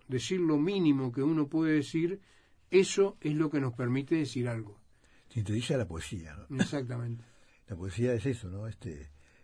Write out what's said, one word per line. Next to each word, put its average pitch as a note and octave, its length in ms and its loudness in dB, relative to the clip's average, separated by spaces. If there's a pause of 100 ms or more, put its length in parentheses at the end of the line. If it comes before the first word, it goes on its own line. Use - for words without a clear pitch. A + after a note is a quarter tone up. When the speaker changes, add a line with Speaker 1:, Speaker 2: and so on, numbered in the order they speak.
Speaker 1:
decir C3 340 -2
lo D#3 160 4
mínimo D3 560 2
que C3+ 100 0
uno D3+ 240 2
puede D#3+ 280 2
decir, E3 440 0 (500)
eso G3 520 4
es D3+ 140 0
lo D#3 140 2
que C#3+ 120 0
nos B2+ 120 0
permite B2+ 420 0
decir B2+ 340 -2
algo. A2 280 -8 (520)
Speaker 2:
Sintetiza A2+ 480 -2
la A2 100 0
poesía, E2 480 -10
¿no? D#2 240 -10
Speaker 1:
Exactamente. A#2+ 640 -4 (220)
Speaker 2:
<laughs> - 220 -20
La G2+ 80 -8
poesía G2 380 -2
es A#2 140 -2
eso, A#2 220 -4
¿no? G2+ 180 -8
Este, D2 420 -12 (340)